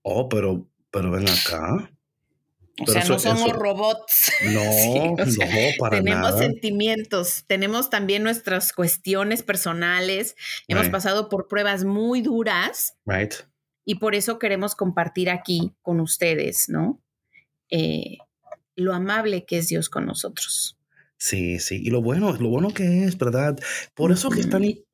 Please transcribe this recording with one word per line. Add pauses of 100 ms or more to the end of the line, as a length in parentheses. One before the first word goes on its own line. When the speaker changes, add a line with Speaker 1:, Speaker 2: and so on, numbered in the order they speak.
Speaker 1:
Oh,
pero, (240)
pero
ven
acá. (920)
Speaker 2:
O
Speaker 1:
Pero
Speaker 2:
sea,
Speaker 1:
eso,
Speaker 2:
no
somos (100)
Speaker 1:
eso
Speaker 2:
robots.
<laughs>
Speaker 1:
No,
Speaker 2:
Sí,
o
sea,
Speaker 1:
no,
para
Speaker 2:
tenemos
Speaker 1:
nada.
Speaker 2:
sentimientos,
tenemos
también
nuestras
cuestiones
personales, (320)
hemos
Speaker 1:
Right.
Speaker 2:
pasado
por
pruebas
muy
duras (100)
Speaker 1:
Right. (520)
Speaker 2:
y
por
eso
queremos
compartir
aquí (100)
con
ustedes,
¿no? (680)
Eh, (580)
lo
amable
que
es
Dios
con
nosotros. (400)
Speaker 1:
Sí,
sí.
Y
lo
bueno,
lo
bueno
que
es,
¿verdad? (380)
Por
eso
que
es
tan
Speaker 2:
Ujú.
Speaker 1:
im-,